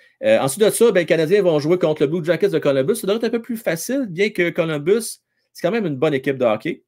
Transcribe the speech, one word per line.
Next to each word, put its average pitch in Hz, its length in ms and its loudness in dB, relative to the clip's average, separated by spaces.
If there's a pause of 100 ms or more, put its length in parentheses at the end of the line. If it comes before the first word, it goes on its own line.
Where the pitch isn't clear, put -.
(240)
Euh, - 160 4
ensuite 165 240 0
de 202 60 6
ça, 233 200 4
ben, 180 120 2
les 156 40 -4
Canadiens 165 340 2
vont 165 200 2
jouer 160 180 0
contre 156 240 0
le 151 60 2
Blue 156 160 -4
Jackets 170 240 0
de 160 100 0
Columbus. 143 380 0
Ça 202 100 -8
devrait 208 120 -2
être 226 140 -4
un 233 60 -2
peu - 20 -4
plus 226 160 -8
facile, 226 520 -4
bien 190 220 -2
que 175 200 -2
Columbus, 165 720 -2 (320)
c'est - 100 -10
quand 175 80 0
même 220 160 -2
une 147 80 -4
bonne 147 200 0
équipe 135 220 -2
de 127 80 -2
hockey. 110 440 -2